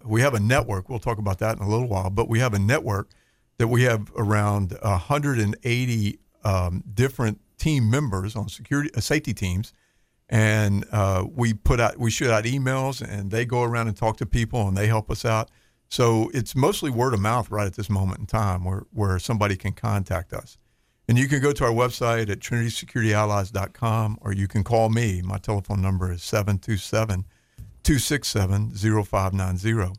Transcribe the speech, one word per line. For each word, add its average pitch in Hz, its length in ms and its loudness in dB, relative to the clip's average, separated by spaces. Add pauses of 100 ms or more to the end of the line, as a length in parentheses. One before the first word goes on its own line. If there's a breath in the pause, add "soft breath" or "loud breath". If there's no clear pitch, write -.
we 110 160 2
have 139 120 4
a 110 60 0
network. 110 480 0
We'll 120 120 -8
talk 113 180 -4
about 101 220 -2
that 110 180 -2
in 98 60 -8
a 98 40 -4
little 117 220 0
while, 95 200 -2
but 107 200 0
we 113 100 2
have 123 140 2
a 101 60 2
network 104 500 0 (480 soft breath)
that 117 120 0
we 123 140 4
have 113 340 2
around 104 640 0
a 101 160 0
hundred 143 420 0
and 104 240 0
eighty, 120 560 0 (240)
um, 90 400 0 (100)
different 120 460 0 (180)
team 135 320 2
members 107 460 0
on 104 140 -6
security, 143 440 -4
uh, 120 60 -2
safety 151 340 0
teams. 92 380 -2 (560)
And, 107 640 2
uh, 98 320 2 (100)
we 117 200 0
put 135 260 2
out, 113 180 2
we 117 140 0
shoot 131 180 0
out 110 140 2
emails, 131 580 -2
and 104 300 -6
they 120 140 0
go 120 180 0
around 117 240 0
and 107 80 -2
talk 110 220 0
to 117 80 -4
people, 113 420 0
and 95 80 0
they 104 120 2
help 110 220 2
us 107 140 -4
out. 113 260 0 (380 soft breath)
So 113 460 2
it's 120 200 -4
mostly 151 360 0
word 123 240 0
of 98 80 0
mouth 110 280 0
right 104 160 -2
at 95 100 -6
this 104 140 -6
moment 95 300 0
in 104 60 -8
time 95 400 -2
where, 95 260 -4
where 95 280 0
somebody 101 360 0
can 98 160 -4
contact 95 600 -4
us. - 240 -12 (500)
And 120 100 4
you 135 100 4
can 143 120 2
go 143 140 2
to 143 100 -2
our 117 80 4
website 117 580 0
at 95 120 -4
trinity 117 300 -2
security 110 420 0
allies 104 380 0
dot 98 200 -4
com, 110 500 0
or 101 120 -4
you 98 160 0
can 104 160 0
call 113 240 4
me. 110 320 0
My 92 160 -4
telephone 98 440 -2
number 92 300 0
is 87 120 -8
seven 101 340 0
two 104 200 -2
seven, 104 480 -2 (580 loud breath)
two 151 160 4
six - 280 -2
seven, 104 480 0
zero 107 280 2
five 95 280 -2
nine 92 260 -2
zero. 98 420 0